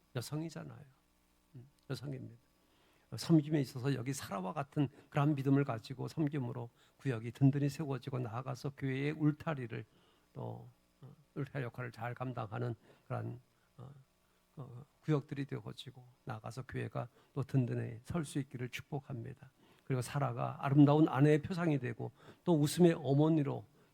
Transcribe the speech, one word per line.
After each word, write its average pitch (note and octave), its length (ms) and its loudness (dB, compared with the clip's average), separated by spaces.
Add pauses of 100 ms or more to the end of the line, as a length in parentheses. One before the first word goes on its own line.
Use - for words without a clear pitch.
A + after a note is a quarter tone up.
(160)
여성이잖아요. D#3 680 -8 (720)
음, B2 140 -18 (200)
여성입니다. B2 520 -10 (760)
섬김에 D3+ 460 4
있어서 C3 320 -2
여기 B2 180 -2
사라와 F#3 420 -6
같은 C#3+ 360 -2 (200)
그러한 D3 260 4
믿음을 C#3 280 2
가지고 B2+ 440 -6
섬김으로 B2 600 -4 (280)
구역이 A#2+ 340 -6
든든히 C#3 380 4
세워지고, C3+ 500 -6
나아가서 B2+ 520 -6
교회의 C#3 400 -2
울타리를, D3 760 -2 (480)
또, A#2+ 340 -10 (340)
어, C3 140 -20 (200)
울타리 C#3 300 -6
역할을 A#2+ 260 -10
잘 B2 240 -8
감당하는 A#2+ 580 -6 (320)
그러한, A#2 340 -8 (380)
어, - 160 -18 (640)
어, B2 300 -14 (160)
구역들이 C#3 440 -2
되어지고, B2+ 580 -12 (220)
나아가서 A#2+ 380 -10
교회가 B2 440 -8 (260)
또 C#3 100 -4
든든히 A#2+ 600 0
설 E3+ 220 -4
수 D3 140 -6
있기를 B2+ 300 -8
축복합니다. B2+ 840 -12 (320)
그리고 B2+ 180 -2
사라가 B2+ 600 -4
아름다운 C#3+ 460 8
아내의 D3+ 340 6
표상이 E3+ 360 0
되고 A#2+ 340 -6 (320)
또 E3+ 160 4
웃음의 E3 380 6
어머니로 C#3 680 2 (300)